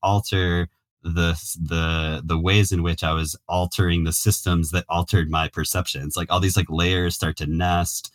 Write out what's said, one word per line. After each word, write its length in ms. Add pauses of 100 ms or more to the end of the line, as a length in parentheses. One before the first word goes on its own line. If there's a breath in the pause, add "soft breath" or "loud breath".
alter 640 (360)
the, 360 (220)
the, 640
the 140
ways 320
in 120
which 200
I 100
was 240 (100)
altering 560
the 80
systems 600
that 180
altered 400
my 180
perceptions. 720
Like, 140
all 80
these, 180
like, 120
layers 460
start 220
to 80
nest, 680